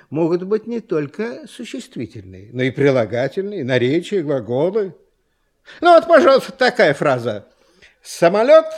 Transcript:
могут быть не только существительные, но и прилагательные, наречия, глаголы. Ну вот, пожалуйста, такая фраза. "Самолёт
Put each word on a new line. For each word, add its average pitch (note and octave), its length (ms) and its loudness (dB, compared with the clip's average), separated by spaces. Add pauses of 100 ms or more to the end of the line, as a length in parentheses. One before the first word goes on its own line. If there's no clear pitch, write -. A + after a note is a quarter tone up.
могут E3 340 -2
быть G#3+ 240 -6
не A#3 120 -8
только G#3+ 680 -8
существительные, A2 1040 -16
но B2+ 100 -4
и C3 80 -2
прилагательные, C#3 920 -2
наречия, C3+ 600 -2
глаголы. D3 720 -4 (840)
Ну E4+ 140 6
вот, E4 140 6
пожалуйста, C4+ 440 4
такая A3+ 420 2
фраза. A#2+ 540 -4 (540)
"Самолёт A3+ 640 4 (120)